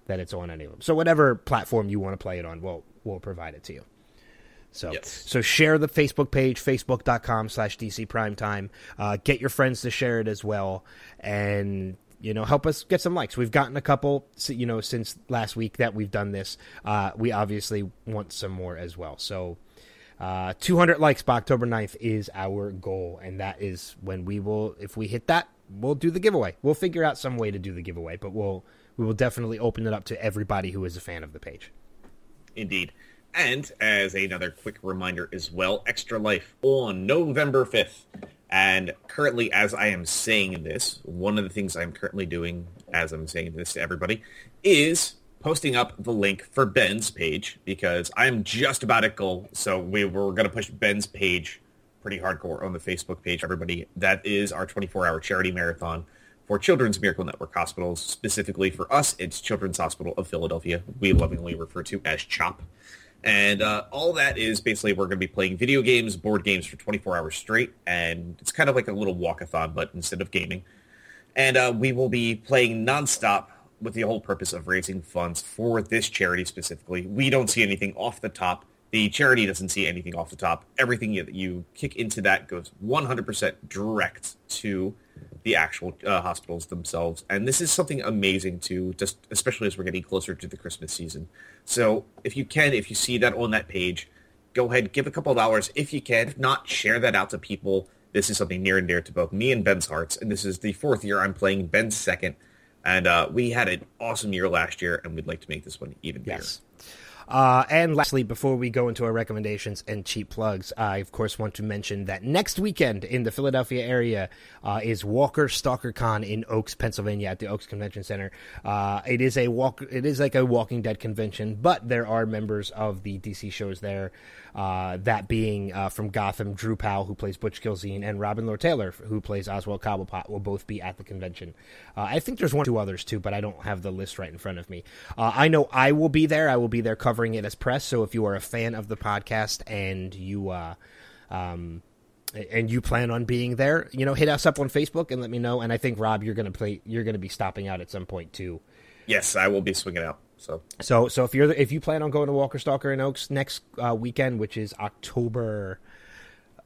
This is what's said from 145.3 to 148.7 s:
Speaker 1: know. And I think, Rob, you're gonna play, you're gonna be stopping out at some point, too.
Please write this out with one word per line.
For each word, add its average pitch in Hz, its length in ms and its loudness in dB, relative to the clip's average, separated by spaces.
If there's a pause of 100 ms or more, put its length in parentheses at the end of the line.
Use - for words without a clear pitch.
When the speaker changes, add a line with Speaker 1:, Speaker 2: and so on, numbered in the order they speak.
Speaker 1:
know. 120 240 0
And 117 100 -2
I 117 60 2
think, 117 220 -2
Rob, 110 240 2
you're 110 100 -2
gonna 104 160 -2
play, 101 340 -4
you're 113 200 -2
gonna 107 160 -2
be 92 100 -8
stopping 98 380 -4
out 92 120 -4
at 90 120 -14
some 92 160 -8
point, 85 260 -10
too. 87 260 -8 (460)